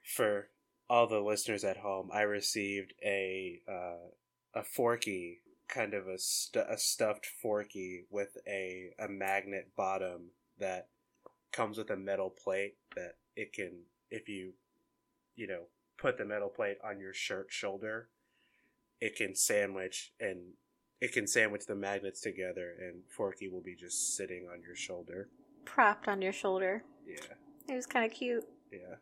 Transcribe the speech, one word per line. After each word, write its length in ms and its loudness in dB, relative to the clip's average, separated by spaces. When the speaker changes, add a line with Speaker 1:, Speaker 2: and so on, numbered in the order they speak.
Speaker 1:
For 460 2
all 180 10
the 120 4
listeners 440 2
at 140 2
home, 340 -2
I 100 2
received 720 0
a, 680 0
uh, 400 -6
a 40 -6
Forky, 800 0
kind 260 0
of 140 -2
a 100 -4
stu-, 500 0
a 100 0
stuffed 480 2
Forky 680 -2
with 280 -4
a, 520 -4
a 80 -4
magnet 680 0
bottom 540 -2
that 280 -2
comes 260 -2
with 140 -6
a 60 2
metal 340 0
plate 440 -2
that 200 -8
it 180 -6
can, 280 -6
if 180 -8
you, 260 -8
you 120 -8
know, 160 -6
put 200 2
the 80 -2
metal 240 0
plate 340 0
on 160 -6
your 140 -10
shirt 360 -2
shoulder, 600 -4
it 160 -2
can 200 -2
sandwich 840 2
and 200 -2
it 120 0
can 140 4
sandwich 400 4
the 80 -2
magnets 460 -2
together, 580 -4
and 220 -10
Forky 340 -4
will 120 -6
be 140 -10
just 400 -2
sitting 360 -6
on 100 -12
your 140 -14
shoulder. 520 -8
Speaker 2:
Propped 420 6
on 140 2
your 100 2
shoulder. 520 2
Speaker 1:
Yeah. 260 -12
Speaker 2:
It 80 -2
was 100 -2
kinda 240 4
cute. 360 0
Speaker 1:
Yeah. 300 -12